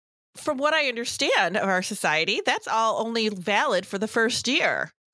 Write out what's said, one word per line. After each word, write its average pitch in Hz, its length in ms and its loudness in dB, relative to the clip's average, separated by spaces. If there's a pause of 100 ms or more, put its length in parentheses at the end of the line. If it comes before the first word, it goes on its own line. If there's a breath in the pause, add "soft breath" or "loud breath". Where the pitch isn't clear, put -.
(360)
from 302 220 -4
what 285 160 2
I 311 140 2
understand 240 680 0
of 196 120 2
our 185 140 2
society, 185 640 0
that's 294 220 0
all 220 380 0
only 226 240 0
valid 208 560 0
for - 120 -8
the 196 100 -2
first 220 400 0
year, 220 440 0 (220)